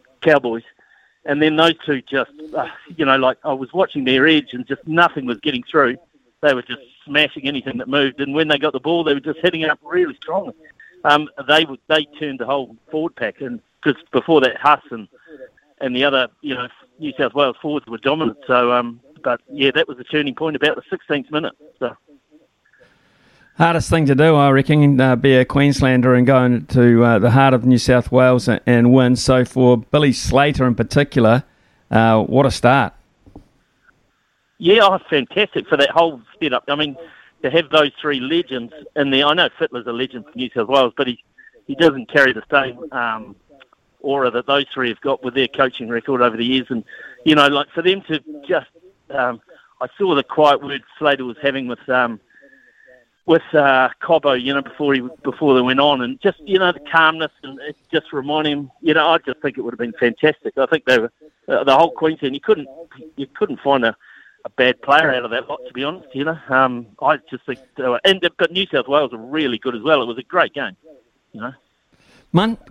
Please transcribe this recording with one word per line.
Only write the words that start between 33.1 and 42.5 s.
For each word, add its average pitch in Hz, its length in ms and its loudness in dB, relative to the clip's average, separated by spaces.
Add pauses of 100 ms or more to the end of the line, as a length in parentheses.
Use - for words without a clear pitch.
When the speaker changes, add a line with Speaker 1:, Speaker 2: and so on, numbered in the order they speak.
Speaker 1:
Yeah, 196 280 4
oh, 190 140 4 (120)
fantastic 160 580 -2
for 156 80 2
that 139 140 -6
whole 160 320 0 (180)
setup. 131 260 -4
I 143 100 -2
mean, 147 200 -6 (460)
to 131 80 -4
have 156 180 0
those 151 220 4 (100)
three 143 200 -4
legends 131 520 -4 (240)
in 143 140 0
there. 135 160 2
I 147 80 2
know 170 240 0
Fittler's 123 280 -6
a 123 60 -6
legend 123 320 -8
for - 100 -20
New 123 220 -8
South 110 120 -2
Wales, 131 280 2
but 139 100 -2
he, 120 160 -8 (440)
he - 80 -10
doesn't 139 360 0
carry 139 220 4
the 110 180 -10